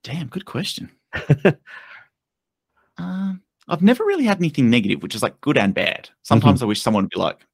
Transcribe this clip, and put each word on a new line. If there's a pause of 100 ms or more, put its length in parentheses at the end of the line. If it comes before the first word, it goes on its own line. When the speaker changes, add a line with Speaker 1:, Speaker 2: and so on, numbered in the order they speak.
Speaker 1:
Damn,
good
question. (220)
Speaker 2:
<laughs> (1700)
Speaker 1:
Um, (280)
I've
never
really
had
anything
negative,
which
is,
like,
good
and
bad. (120)
Sometimes
Speaker 2:
Mm-hmm.
Speaker 1:
I
wish
someone
would
be
like